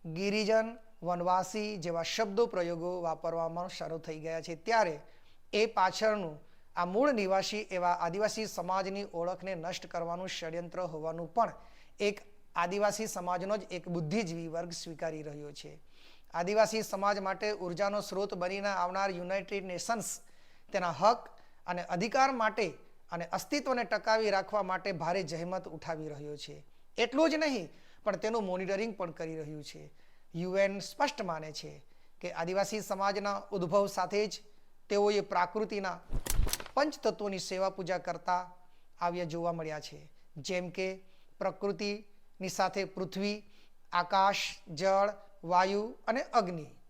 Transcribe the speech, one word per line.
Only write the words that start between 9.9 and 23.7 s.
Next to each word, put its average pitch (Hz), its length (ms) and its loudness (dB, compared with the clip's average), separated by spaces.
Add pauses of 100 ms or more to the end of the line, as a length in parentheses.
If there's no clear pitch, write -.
ષડયંત્ર 170 520 -6
હોવાનું 160 520 -6
પણ 220 180 4 (480)
એક 208 220 0 (340)
આદિવાસી 202 520 0
સમાજનો 180 500 -2
જ 190 140 -6
એક 180 160 -6
બુદ્ધિજીવી 170 600 -2
વર્ગ 170 240 -6
સ્વીકારી 160 520 -8
રહ્યો 147 280 -10
છે. 147 280 -16 (540)
આદિવાસી 214 480 4
સમાજ 202 380 0
માટે 190 320 -2
ઉર્જાનો 202 500 -2
સ્ત્રોત 196 320 -4
બનીને 190 340 -2
આવનાર 190 440 0
યુનાઇટેડ 190 540 -4
નેશન્સ 190 540 -4 (520)
તેના 180 200 0
હક 202 380 4 (380)
અને 180 160 -2
અધિકાર 240 480 4
માટે 220 460 2 (340)
અને 175 140 -4
અસ્તિત્વને 254 580 0